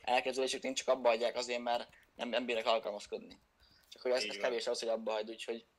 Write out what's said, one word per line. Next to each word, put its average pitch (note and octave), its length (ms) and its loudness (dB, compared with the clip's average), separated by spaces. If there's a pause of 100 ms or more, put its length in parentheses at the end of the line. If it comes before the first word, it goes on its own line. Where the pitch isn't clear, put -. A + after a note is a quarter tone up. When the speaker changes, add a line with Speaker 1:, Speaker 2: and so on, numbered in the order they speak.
Speaker 1:
elképzelésük C3 600 0
nincs, C3 160 -4
csak - 100 -2
abba C3 220 4
hagyják A2+ 260 2
azért, B2 260 -2
mert A#2+ 280 -2 (260)
nem, A#2+ 140 -6
nem A#2+ 160 0
bírnak A#2 200 0
alkalmazkodni. A2 720 -2 (500)
Csak - 120 -20
hogy B2+ 100 0
ez, B2 120 2
Speaker 2:
Így G2+ 60 -4
Speaker 1:
ez G2+ 60 -6
Speaker 2:
van. - 140 -4
Speaker 1:
kevés A#2 180 -2
az, A#2+ 120 0
hogy A2+ 100 -2
abba A2+ 220 -2
hagyd, A2 180 -2
úgyhogy A2+ 360 -8 (140)